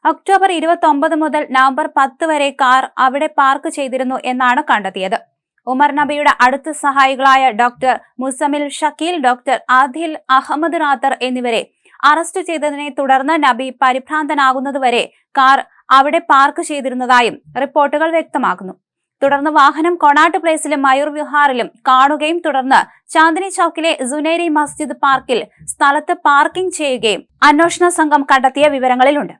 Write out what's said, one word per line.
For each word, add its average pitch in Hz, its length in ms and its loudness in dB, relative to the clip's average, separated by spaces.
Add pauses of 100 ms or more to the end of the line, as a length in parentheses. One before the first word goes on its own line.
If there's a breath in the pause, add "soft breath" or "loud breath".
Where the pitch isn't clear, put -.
(100)
ഒക്ടോബർ 381 460 0
ഇരുപത്തൊമ്പത് 320 640 0
മുതൽ 302 220 -2 (140)
നവംബർ 269 300 2 (100)
പത്ത് 269 340 -2
വരെ 285 180 -2 (140)
കാർ 262 200 2 (220)
അവിടെ 277 240 0 (100)
പാർക്ക് 277 380 0
ചെയ്തിരുന്നു 262 400 -6 (140)
എന്നാണ് 254 400 0
കണ്ടെത്തിയത്. 190 480 -2 (540)
ഉമർ 277 280 0
നബിയുടെ 294 320 0 (140)
അടുത്ത 277 360 -2
സഹായികളായ 269 640 2 (160)
ഡോക്ടർ 247 340 0 (300 soft breath)
മുസമിൽ 285 420 -4 (140)
ഷക്കീൽ, 311 360 -4 (120)
ഡോക്ടർ 254 280 -2 (220)
ആദിൽ 311 340 -2 (280)
അഹമ്മദ് 320 440 -4
റാത്തർ 277 300 -2 (140)
എന്നിവരെ 240 340 -2 (480 soft breath)
അറസ്റ്റ് 330 400 -2
ചെയ്തതിനെ 294 480 -6
തുടർന്ന് 269 380 0 (100)
നബി 254 240 -2 (120)
പരിഭ്രാന്തനാകുന്നതുവരെ 262 1200 -2 (340)
കാർ 262 180 4 (400 soft breath)
അവിടെ 302 320 2
പാർക്ക് 285 400 2
ചെയ്തിരുന്നതായും 247 680 0 (240)
റിപ്പോർട്ടുകൾ 294 560 0
വ്യക്തമാക്കുന്നു. 190 580 -4 (460)
തുടർന്ന് 277 340 0
വാഹനം 311 460 2
കൊണാട്ട് 311 400 4
പ്ലേസിലും 302 420 -2
മയൂർ 277 320 2
വിഹാറിലും 285 520 0 (200)
കാണുകയും 285 560 2
തുടർന്ന് 269 340 0 (340 soft breath)
ചാന്ദിനി 339 440 2
ചൗക്കിലെ 330 340 -2 (200)
സുനേരി 320 360 -2 (100)
മസ്ജിദ് 285 460 -4
പാർക്കിൽ 269 380 0 (320 soft breath)
സ്ഥലത്ത് 294 420 0 (120)
പാർക്കിംഗ് 320 520 0
ചെയ്യുകയും 233 440 -2 (260)
അന്വേഷണ 339 400 2 (100)
സംഘം 294 320 2
കണ്ടെത്തിയ 277 440 2
വിവരങ്ങളിലുണ്ട്. 254 640 0